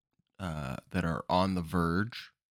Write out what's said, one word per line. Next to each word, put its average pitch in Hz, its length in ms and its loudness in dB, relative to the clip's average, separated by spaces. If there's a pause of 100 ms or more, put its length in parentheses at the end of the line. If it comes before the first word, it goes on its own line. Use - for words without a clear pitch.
(400)
uh, 76 380 -6 (140)
that 90 140 0
are 80 240 0
on 95 260 4
the 90 60 0
verge. 87 720 0 (220)